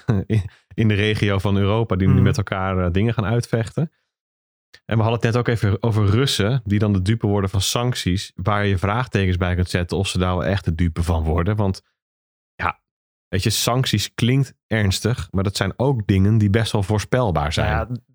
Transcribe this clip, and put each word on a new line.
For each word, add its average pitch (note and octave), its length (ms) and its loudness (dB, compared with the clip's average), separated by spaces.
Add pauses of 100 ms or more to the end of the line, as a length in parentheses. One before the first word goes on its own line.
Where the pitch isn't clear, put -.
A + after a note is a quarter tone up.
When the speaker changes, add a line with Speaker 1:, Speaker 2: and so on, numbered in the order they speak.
Speaker 1:
<laughs> G2 200 0
in, G#2 160 0 (320)
in A2 140 2
de G#2+ 60 2
regio G2+ 440 0
van G2 180 0
Europa... G2+ 400 0
die F#2+ 120 2
nu F#2+ 60 6
Speaker 2:
Mhm. F#2 80 4
Speaker 1:
met - 140 2
elkaar, F#2+ 420 -2
eh, F2+ 140 0
dingen A2 220 2
gaan - 120 -2
uitvechten. A#2 640 -2 (920)
En G#2+ 120 -2
we A2+ 60 2
hadden A2+ 180 0
het A#2 120 0
net A#2 40 0
ook A#2+ 120 0
even G#2+ 340 0
over G#2+ 240 2
Russen... A#2+ 580 2
die G2+ 140 0
dan G2+ 140 2
de F#2+ 100 2
dupe A2+ 240 0
worden G2+ 240 0
van G2 100 -2
sancties... A#2+ 720 -2
waar G#2 320 0
je G2 120 2
vraagtekens G2 580 0
bij F2+ 180 -2
kunt F2 160 -2
zetten... F2 260 -2
of F#2+ 120 -2
ze - 100 -4
daar F2+ 180 0
wel F2 80 -2
echt G2 200 -2
de E2+ 100 -2
dupe E2 280 0
van E2 200 0
worden. E2+ 340 0
Want G2 260 -2 (720)
ja, - 260 -6 (480)
weet F#2+ 140 -2
je, A2+ 80 0
sancties A#2+ 640 -2
klinkt C3 400 0 (120)
ernstig, G#2+ 640 -2
maar F#2+ 140 -2
dat G2+ 120 -4
zijn F#2+ 200 -2
ook B2 300 -2
dingen G2+ 320 4
die G#2 120 4
best A2+ 220 0
wel G#2 100 0
voorspelbaar G2 680 0
zijn. D2+ 240 -2
Speaker 2:
Nou A2 120 -4
ja, A#2+ 120 -8 (140)